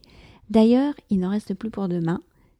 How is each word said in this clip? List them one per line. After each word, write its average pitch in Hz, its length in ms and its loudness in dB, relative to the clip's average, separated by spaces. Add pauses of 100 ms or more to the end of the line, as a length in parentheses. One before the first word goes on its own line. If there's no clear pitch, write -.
(500)
D'ailleurs, 240 460 4 (160)
il 196 80 2
n'en 180 100 -2
reste 208 240 -6
plus 220 160 -10
pour 196 180 -6
demain, 170 360 -2 (360)